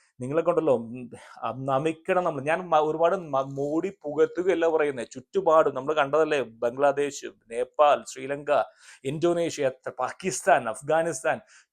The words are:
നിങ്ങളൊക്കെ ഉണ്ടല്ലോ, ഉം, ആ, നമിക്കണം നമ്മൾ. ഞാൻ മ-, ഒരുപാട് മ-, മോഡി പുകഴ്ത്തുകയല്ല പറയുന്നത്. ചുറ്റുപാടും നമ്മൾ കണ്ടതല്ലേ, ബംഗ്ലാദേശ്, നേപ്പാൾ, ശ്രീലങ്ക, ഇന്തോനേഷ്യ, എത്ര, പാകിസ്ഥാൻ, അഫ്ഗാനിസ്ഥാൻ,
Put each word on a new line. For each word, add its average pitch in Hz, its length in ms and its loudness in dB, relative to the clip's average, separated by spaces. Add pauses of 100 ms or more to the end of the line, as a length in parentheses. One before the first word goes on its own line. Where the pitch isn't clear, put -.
(200)
നിങ്ങളൊക്കെ 156 300 -2
ഉണ്ടല്ലോ, 160 240 2
ഉം, 120 360 -6 (320)
ആ, 117 140 -4
നമിക്കണം 160 680 -2
നമ്മൾ. 151 180 -4
ഞാൻ 170 260 -2
മ-, 165 80 4
ഒരുപാട് 160 400 2
മ-, 139 380 -4
മോഡി 156 380 -4 (100)
പുകഴ്ത്തുകയല്ല 165 680 0
പറയുന്നത്. 147 440 0
ചുറ്റുപാടും 156 600 4
നമ്മൾ 135 200 -4
കണ്ടതല്ലേ, 151 460 2
ബംഗ്ലാദേശ്, 131 840 -2 (240)
നേപ്പാൾ, 123 580 2
ശ്രീലങ്ക, 143 420 -8 (540)
ഇന്തോനേഷ്യ, 160 640 0
എത്ര, 127 320 -6
പാകിസ്ഥാൻ, 143 720 0
അഫ്ഗാനിസ്ഥാൻ, 151 720 -2 (320)